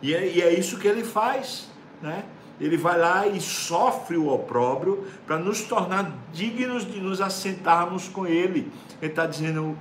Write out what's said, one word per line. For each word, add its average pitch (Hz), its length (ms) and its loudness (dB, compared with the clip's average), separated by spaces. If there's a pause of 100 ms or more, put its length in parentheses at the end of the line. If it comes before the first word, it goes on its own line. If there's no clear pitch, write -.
E 143 140 0
é, 185 140 2
e 175 120 4
é 170 120 6
isso 185 260 0
que - 80 0
ele 214 160 4
faz, 254 680 -2 (320)
né? 160 220 -6 (380)
Ele 151 160 2
vai 170 220 2
lá 180 280 4
e 196 140 0
sofre 175 760 0
o 156 120 2
opróbrio 131 800 0 (200)
pra 156 120 0
nos 202 240 -2
tornar 185 500 0 (200)
dignos 233 520 -2
de 196 160 -8
nos 190 200 -4
assentarmos 180 880 0
com 190 200 -6
ele. 170 440 2 (300)
Ele 156 120 -4
tá 165 140 0
dizendo 156 540 -2